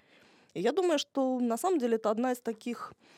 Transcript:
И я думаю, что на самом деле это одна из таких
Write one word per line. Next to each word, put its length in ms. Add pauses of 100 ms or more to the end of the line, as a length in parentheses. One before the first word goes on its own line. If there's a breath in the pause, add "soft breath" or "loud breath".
(540 soft breath)
И 80
я 100
думаю, 260
что 420
на 180
самом 200
деле 180
это 140
одна 220
из 80
таких 540 (240 soft breath)